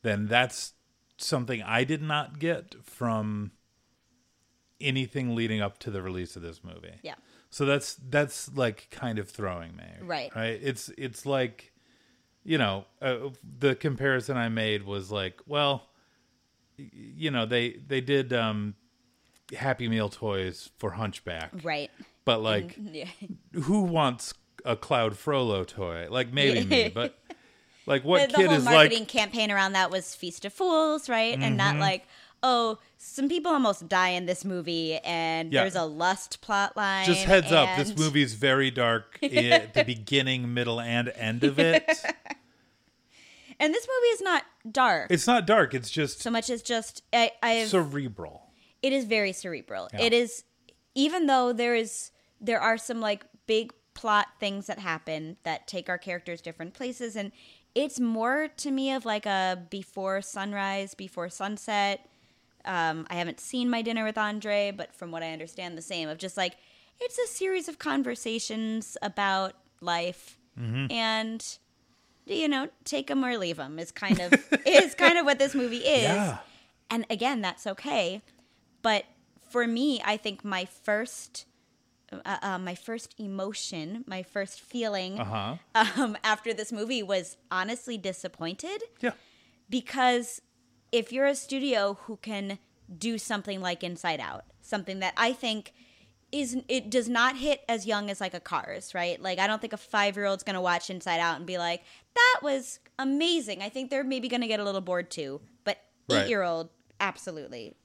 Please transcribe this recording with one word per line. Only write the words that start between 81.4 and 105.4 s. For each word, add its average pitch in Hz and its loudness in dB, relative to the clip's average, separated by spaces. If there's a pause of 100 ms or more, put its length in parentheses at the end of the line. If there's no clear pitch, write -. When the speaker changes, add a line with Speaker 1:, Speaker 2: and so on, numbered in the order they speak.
Speaker 2:
uh, - -6
uh, 190 -4
my 180 -6
first - -12
emotion, 196 -8
my 185 -8
first - -8
feeling, 202 -4
Speaker 1:
Uh-huh. 110 -4 (200)
Speaker 2:
um, 220 2
after 214 0
this 208 -8
movie 226 -2
was 185 -4 (120)
honestly 220 -4
disappointed. 190 -8 (160)
Speaker 1:
Yeah. 240 0 (580)
Speaker 2:
Because 247 0 (500)
if 233 0
you're 269 2
a 277 4
studio 247 0
who 220 -12
can 196 -8 (380)
do 226 -4
something 202 -6
like 180 -4
Inside 175 -4
Out, 85 -10 (160)
something 190 -6
that 185 -2
I 233 2
think 220 -6 (580)
is, 262 -2 (100)
it 254 -2
does 226 2
not 247 2
hit 277 0
as 220 0
young 208 0
as, 196 -6
like, 185 -4
a 175 -8
Cars, - -6
right? 175 -2
Like, 185 -4
I 196 4
don't 214 0
think 226 -8
a 208 -8
five-year-old's 202 0
gonna 190 -4
watch 175 0
Inside 175 -2
Out 170 0
and 165 -10
be 180 -6
like, 175 -2 (320)
"That 480 6
was 269 -4 (200)
amazing." 269 0
I 202 -6
think 262 -8
they're 277 0
maybe 262 -4
gonna 240 -2
get 214 -2
a 208 -2
little 196 -2
bored 180 -4
too, 143 -8 (240)